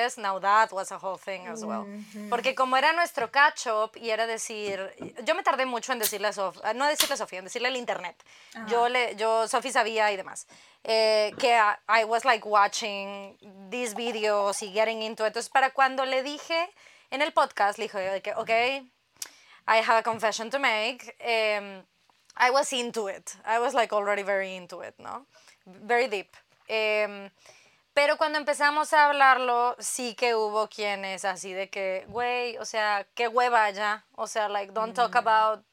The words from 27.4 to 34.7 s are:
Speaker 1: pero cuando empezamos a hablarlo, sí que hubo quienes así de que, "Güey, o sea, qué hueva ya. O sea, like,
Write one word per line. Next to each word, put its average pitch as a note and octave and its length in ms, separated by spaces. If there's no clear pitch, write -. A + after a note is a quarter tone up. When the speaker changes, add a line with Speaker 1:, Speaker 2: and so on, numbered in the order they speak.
Speaker 1:
pero D4 220
cuando D4+ 220
empezamos D4 540
a D4+ 140
hablarlo, B3+ 720
sí A#3 360
que A#3+ 200
hubo G#3+ 340
quienes G3 560
así F#3 280
de F#3+ 160
que, F#3+ 400
"Güey, A#3+ 500
o G#3+ 60
sea, G#3 500
qué A#3+ 140
hueva A#3 420
ya. G#3 340
O A3 100
sea, G#3+ 220
like, G3+ 240